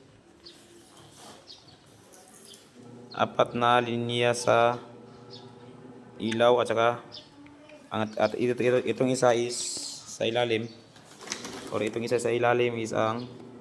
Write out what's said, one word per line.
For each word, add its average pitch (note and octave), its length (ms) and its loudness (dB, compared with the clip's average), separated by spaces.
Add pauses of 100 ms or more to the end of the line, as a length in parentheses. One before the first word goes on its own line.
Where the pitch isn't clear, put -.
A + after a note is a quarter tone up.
(3250)
apat A#2+ 400 0
na A#2+ 240 4
linya A#2+ 560 0
sa A#2+ 400 4 (1400)
ilaw A#2 400 4
at G#2+ 80 0
saka A2+ 180 4 (1000)
ang, G#2+ 240 -2
at G#2+ 240 2
ito, B2 220 0
ito, B2 260 4
itong A#2 240 0
isa B2+ 240 4
is A#2+ 240 -2 (480)
sa - 220 -4
ilalim, A#2 400 0 (1040)
or G#2+ 80 -2
itong A2 240 -4
isa A#2+ 140 0
sa A#2 100 -2
ilalim A#2+ 480 2
is A2 140 -6
ang A2 340 -2 (360)